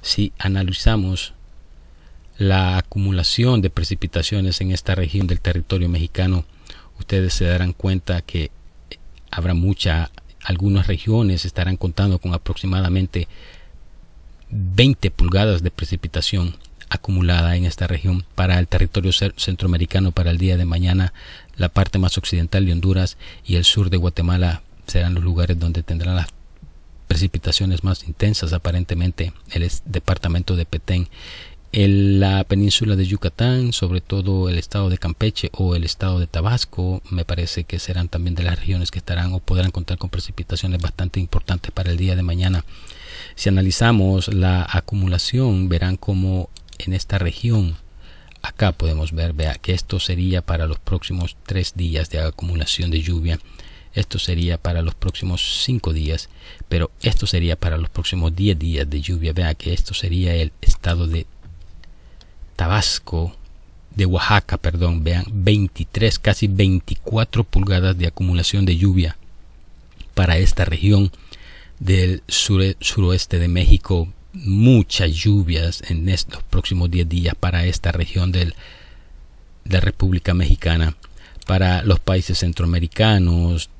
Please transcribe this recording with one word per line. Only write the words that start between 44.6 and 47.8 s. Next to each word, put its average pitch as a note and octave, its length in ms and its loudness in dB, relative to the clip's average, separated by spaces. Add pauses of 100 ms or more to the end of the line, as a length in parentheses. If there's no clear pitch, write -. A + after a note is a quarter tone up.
acumulación, F#2+ 1000 0
verán F2+ 300 0
cómo F#2 520 -2 (300)
en F#2 140 -6
esta F#2+ 240 -4
región, F#2 580 0 (680)